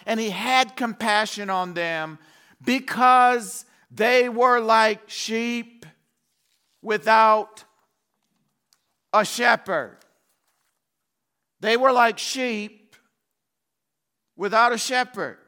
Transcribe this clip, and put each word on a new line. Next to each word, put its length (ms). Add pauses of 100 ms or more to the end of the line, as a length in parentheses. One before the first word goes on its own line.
and 140
he 100
had 460
compassion 760
on 240
them 460 (420)
because 1000 (260)
they 380
were 320
like 480
sheep 760 (960)
without 840 (1500)
a 120
shepherd. 760 (1600)
They 180
were 140
like 300
sheep 760 (1400)
without 360
a 60
shepherd. 680